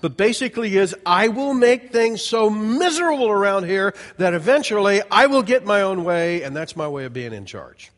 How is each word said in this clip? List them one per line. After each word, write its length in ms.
But 160
basically 580
is, 180
"I 240
will 240
make 400
things 280
so 280
miserable 800
around 340
here 300
that 160
eventually 760
I 180
will 140
get 240
my 160
own 220
way, 400
and 100
that's 220
my 140
way 160
of 80
being 180
in 140
charge." 520